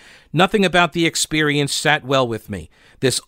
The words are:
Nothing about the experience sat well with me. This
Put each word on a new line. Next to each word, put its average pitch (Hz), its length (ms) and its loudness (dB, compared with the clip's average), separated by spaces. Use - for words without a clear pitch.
Nothing 190 320 2
about 175 280 2
the 170 120 0
experience 147 680 -2
sat 151 320 0
well 131 240 0
with 113 220 -8
me. 87 220 -12
This - 280 0